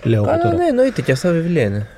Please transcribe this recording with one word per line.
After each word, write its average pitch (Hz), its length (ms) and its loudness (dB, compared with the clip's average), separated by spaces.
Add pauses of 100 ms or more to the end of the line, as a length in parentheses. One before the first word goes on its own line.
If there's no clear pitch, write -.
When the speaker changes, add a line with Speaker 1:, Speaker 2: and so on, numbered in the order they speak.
Speaker 1:
λέω 113 200 2
εγώ - 80 0
Speaker 2:
Καλά, 330 120 0
Speaker 1:
τώρα. 339 120 0
Speaker 2:
ναι, 349 140 0
εννοείται, 262 340 0
και 180 100 0
αυτά 180 200 0
βιβλία 170 300 0
είναι. 104 240 -2 (120)